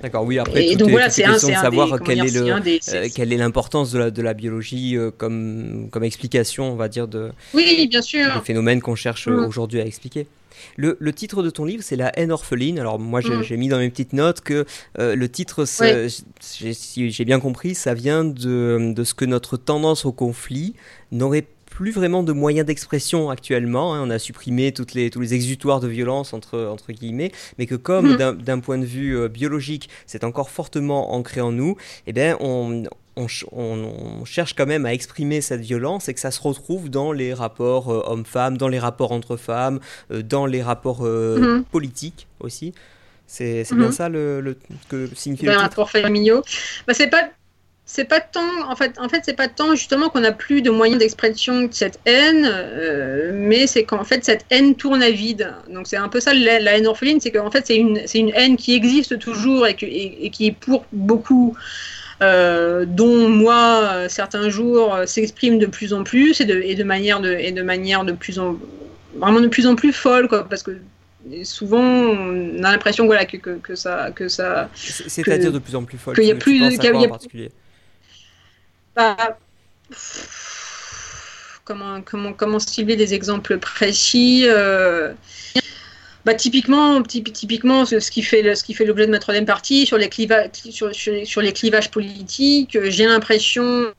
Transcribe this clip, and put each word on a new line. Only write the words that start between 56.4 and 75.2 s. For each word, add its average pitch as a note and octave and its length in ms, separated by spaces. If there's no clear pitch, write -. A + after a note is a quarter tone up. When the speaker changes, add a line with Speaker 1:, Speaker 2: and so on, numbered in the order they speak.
Speaker 2:
la G#3 180
haine A3 80
orpheline, C4 340
c'est A3+ 120
qu'en G#3 180
fait B3+ 160
c'est A#3 80
une, A3 320
c'est A3 140
une A3 160
haine B3+ 200
qui A#3+ 200
existe B3 420
toujours A#3 480
et G3+ 80
que, - 120
et, F3+ 380
et G#3 60
qui G#3+ 220
pour B3+ 400
beaucoup, A3+ 640
euh, F3 640
dont A3+ 420
moi, A3+ 640
euh, F3+ 160
certains G#3 420
jours, A3+ 440
euh, F#3 120
s'exprime A3 520
de G#3+ 80
plus G3 260
en G3 120
plus C#4+ 360
et C4+ 40
de, F#3+ 160
et F#3+ 160
de G3+ 80
manière G3 360
de, F#3 120
et F3 180
de F#3 120
manière F#3+ 420
de F3+ 80
plus F3 260
en, F3+ 180
vraiment G#3+ 240
de A#3+ 80
plus A#3 180
en B3 80
plus C#4+ 180
folle, B3 360
quoi, G3+ 200
parce G3 140
que F#3+ 140
souvent G#3+ 400
on F#3+ 800
a F#3+ 80
l'impression, G#3 360
voilà, G#3 180
que, F#3 120
que, F3+ 220
que - 160
ça, F3 400
que F#3 140
ça, F3+ 480
Speaker 1:
C'est, - 340
c'est-à-dire E3+ 380